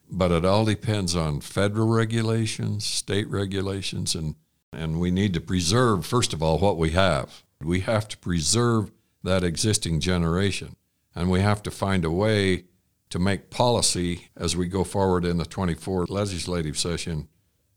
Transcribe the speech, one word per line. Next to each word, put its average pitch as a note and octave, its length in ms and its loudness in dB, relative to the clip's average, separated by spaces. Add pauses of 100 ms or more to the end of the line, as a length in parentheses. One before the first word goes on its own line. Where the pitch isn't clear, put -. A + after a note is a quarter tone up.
(120)
But F2+ 200 2
it E2+ 140 2
all G2+ 200 4
depends G2+ 500 0
on D#2 260 0
federal G#2 460 0
regulations, A2+ 1000 0
state - 440 -2
regulations, F#2+ 880 -4
and, D#2 200 -4 (360)
and D#2+ 280 -4
we F2+ 120 2
need F#2+ 220 2
to E2 80 -2
preserve, F#2+ 640 2
first - 280 0
of D2+ 80 -6
all, D#2+ 180 2
what G2 180 2
we E2 140 0
have. E2+ 520 0 (180)
We E2 200 0
have G#2+ 280 0
to - 80 -12
preserve G#2+ 720 2 (320)
that F#2+ 200 2
existing F2 560 0
generation, F2 760 0 (380)
and F2 160 -2
we F#2 120 4
have G#2 220 2
to - 80 -8
find F#2+ 340 0
a D#2 60 0
way G2 540 2 (440)
to - 100 -6
make F#2+ 300 -2
policy F2+ 840 0
as E2 200 -4
we F2+ 120 0
go F#2 160 -2
forward F#2 420 2
in F2 120 0
the D#2+ 80 -2
twenty-four F#2 600 -2
legislative F2 720 -4
session E2 500 -4 (500)